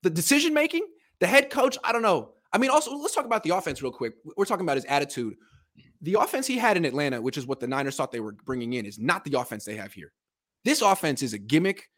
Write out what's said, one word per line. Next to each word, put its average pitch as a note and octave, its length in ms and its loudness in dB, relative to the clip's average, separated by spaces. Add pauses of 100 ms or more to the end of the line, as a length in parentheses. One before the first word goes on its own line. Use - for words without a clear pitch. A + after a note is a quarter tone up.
the F#3 80 2
decision-making, D4+ 760 2 (340)
the F#3 60 4
head C#4 240 6
coach, - 320 2
I A3+ 100 0
don't A#3 100 0
know. E3+ 300 2 (200)
I G3+ 60 2
mean, C4 120 4
also, C#4 260 2
let's C#4+ 180 -6
talk C#4+ 120 0
about A3+ 160 0
the D#3+ 80 -2
offense E3+ 320 -2
real B2 100 -4
quick. A2+ 220 -6 (220)
We're G3 80 2
talking F#3+ 200 -2
about C#3+ 120 2
his B2+ 100 -2
attitude. C#3 480 -2 (680)
The E3+ 140 -4
offense C4 320 2
he B3+ 100 -2
had A3+ 200 4
in E3+ 80 2
Atlanta, C3+ 360 0
which A#2+ 160 -4
is C3 100 -6
what C3 140 -4
the - 60 -6
Niners C#3 300 -4
thought C3 160 -4
they A#2+ 80 -6
were G#2+ 240 -10
bringing B2 300 -6
in, A2+ 120 -4
is G#2 120 -14
not E3+ 260 0
the C#3 140 0
offense A#2+ 260 -6
they G#2+ 120 -8
have G2+ 160 -12
here. D#2+ 200 -18 (520)
This C#4+ 180 2
offense F#3 400 2
is A#2 120 -4
a G#2 40 -8
gimmick D#3 600 0